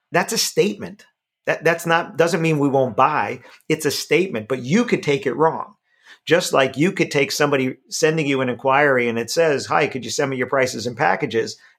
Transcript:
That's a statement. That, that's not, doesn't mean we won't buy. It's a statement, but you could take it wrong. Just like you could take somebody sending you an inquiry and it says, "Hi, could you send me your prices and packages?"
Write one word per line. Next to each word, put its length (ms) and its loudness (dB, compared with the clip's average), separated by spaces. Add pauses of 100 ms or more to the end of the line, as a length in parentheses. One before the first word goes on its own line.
(120)
That's 200 0
a 60 -2
statement. 680 -4 (400)
That, 160 -2
that's 240 0
not, 300 0
doesn't 260 2
mean 160 2
we 100 2
won't 280 0
buy. 440 0 (280)
It's 160 -2
a 60 0
statement, 580 -2
but 140 -4
you 220 2
could 180 0
take 240 -2
it 100 0
wrong. 380 -2 (500)
Just 300 2
like 240 2
you 140 4
could 180 -2
take 220 0
somebody 440 0 (140)
sending 360 0
you 140 0
an 80 -2
inquiry 600 2
and 100 -2
it 120 -4
says, 360 0
"Hi, 200 2
could 180 -8
you 60 -8
send 200 -2
me 80 -4
your 80 -2
prices 400 -2
and 100 -6
packages?" 640 0 (200)